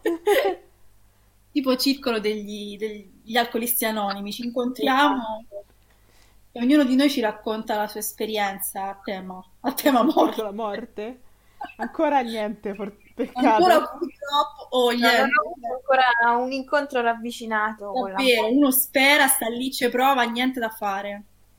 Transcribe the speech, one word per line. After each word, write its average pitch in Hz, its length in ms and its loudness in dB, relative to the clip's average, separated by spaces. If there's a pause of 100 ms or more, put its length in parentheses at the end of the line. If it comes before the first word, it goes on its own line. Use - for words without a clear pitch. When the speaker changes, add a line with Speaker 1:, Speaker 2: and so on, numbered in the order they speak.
Speaker 1:
<laughs> - 1500 -4
tipo 262 240 0
circolo 254 440 -2
degli, 208 580 -6
degli 214 600 -10
alcolisti 240 480 -2
anonimi. 202 460 -4
Ci 240 140 -10
incontriamo 254 1000 0 (1040)
e 247 100 -14
ognuno 285 220 4
di 254 120 2
noi 277 140 4
ci 277 120 0
racconta 220 540 -4
la 208 120 -2
sua 214 120 -10
esperienza 202 920 -6
a 196 140 -14
tema, 185 400 -10 (180)
a 277 120 -4
tema 254 300 2
Speaker 2:
Esatto, - 0 -
Speaker 1:
morte. 311 380 2
Speaker 2:
la 208 100 -8
morte. 214 720 -8 (560)
Ancora 285 440 0
niente, 214 540 -6
for-, 196 240 -10 (200)
Peccato. 254 460 4
Speaker 1:
Ancora 330 160 6
purtroppo, - 840 -4 (100)
oh, 240 200 4
Speaker 3:
No, 240 100 4
Speaker 1:
yeah. 240 120 6
Speaker 3:
non 269 160 2
ho 294 140 4
avuto 240 240 -8
ancora 254 640 4
un 254 160 -2
incontro 269 480 -2
ravvicinato 220 960 -4
con 196 140 -4
la 190 60 -6
Speaker 1:
Davvero, 247 260 4
Speaker 3:
morte. 226 120 2
Speaker 1:
uno 277 160 4
spera, 277 560 4
sta 247 220 -4
lì, 247 240 -6
ci 240 160 -2
prova, 254 340 2
niente 247 380 -2
da 226 80 -4
fare. 202 540 -6 (360)